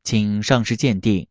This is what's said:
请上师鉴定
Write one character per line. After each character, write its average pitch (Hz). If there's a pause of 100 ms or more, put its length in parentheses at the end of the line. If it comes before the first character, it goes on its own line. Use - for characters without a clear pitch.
请 104
上 120
师 113
鉴 107
定 95